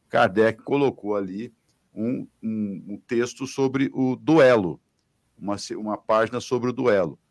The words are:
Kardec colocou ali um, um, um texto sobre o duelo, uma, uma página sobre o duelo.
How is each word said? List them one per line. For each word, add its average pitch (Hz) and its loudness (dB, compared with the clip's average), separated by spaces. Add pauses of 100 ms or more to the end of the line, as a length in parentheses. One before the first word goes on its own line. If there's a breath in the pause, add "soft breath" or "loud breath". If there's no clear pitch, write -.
Kardec 110 2
colocou 123 -2
ali 101 -8 (400)
um, 117 -6 (140)
um, 107 -6
um 101 -12
texto 120 -4
sobre 135 -2
o 127 -2
duelo, 117 4 (580)
uma, 101 -6 (200)
uma 107 -6
página 113 0
sobre 123 -4
o 123 -4
duelo. 101 0 (120)